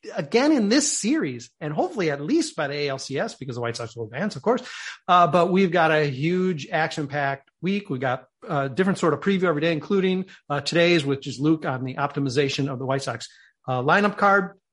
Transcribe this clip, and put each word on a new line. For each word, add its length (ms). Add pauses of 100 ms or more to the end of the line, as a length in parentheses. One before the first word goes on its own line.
(160)
again 360
in 180
this 300
series 500 (100)
and 140
hopefully 380
at 100
least 340
by 120
the 80
A 140
L 100
C 180
S 160
because 220
the 60
White 140
Sox 200
will 100
advance, 300
of 80
course. 180 (460)
Uh, 180
but 260
we've 200
got 180
a 160
huge 680
action-packed 800 (140)
week. 260
We 80
got 300 (200)
a 220
different 300
sort 160
of 60
preview 240
every 160
day, 100
including, 540 (220)
uh, 140
today's, 420
which 220
is 140
Luke 260
on 180
the 120
optimization 760
of 60
the 80
White 160
Sox, 260 (400)
uh, 140
lineup 360
card. 420 (140)